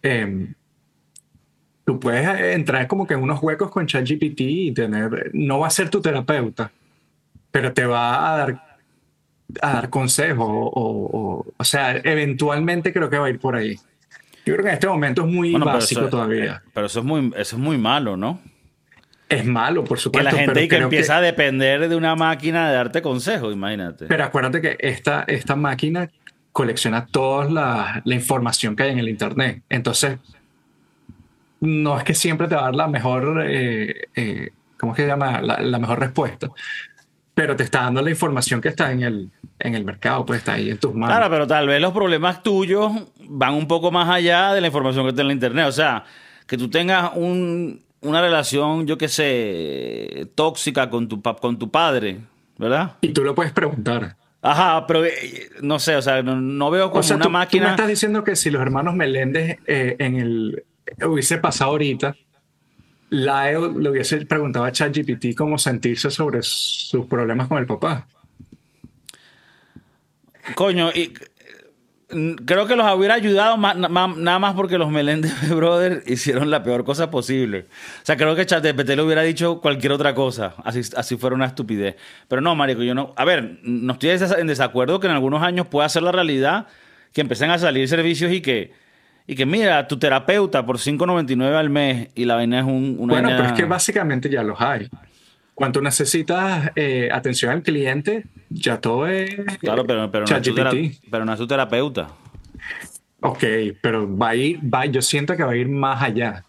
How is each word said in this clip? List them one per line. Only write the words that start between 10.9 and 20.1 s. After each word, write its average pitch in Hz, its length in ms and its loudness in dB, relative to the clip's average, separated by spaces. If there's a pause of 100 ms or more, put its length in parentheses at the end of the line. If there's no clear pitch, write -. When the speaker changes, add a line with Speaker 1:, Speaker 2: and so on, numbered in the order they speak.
Speaker 1:
o, 95 280 -4 (100)
o - 80 -6
sea, 131 320 2
eventualmente 151 960 0
creo 165 160 0
que 143 80 0
va 143 100 0
a 135 40 0
ir 123 80 -4
por 127 180 -2
ahí. 107 220 -4 (680)
Yo - 80 0
creo 196 100 0
que 208 60 2
en 180 60 2
este 143 120 2
momento 151 360 0
es 160 60 0
muy 175 220 2
Speaker 2:
Bueno, 160 160 2
pero 139 120 2
Speaker 1:
básico 117 240 0
Speaker 2:
eso, 131 60 0
Speaker 1:
todavía. 110 560 -2
Speaker 2:
eh, - 80 -20
pero 104 140 -2
eso 113 140 -4
es 117 40 -4
muy, 139 320 0
eso 104 200 -6
es 120 40 -4
muy 147 180 0
malo, 117 380 0
¿no? 120 240 -4 (880)
Speaker 1:
Es 120 160 0
malo, 123 380 0
por - 140 -2
Speaker 2:
Que - 80 -6
Speaker 1:
supuesto, 139 260 2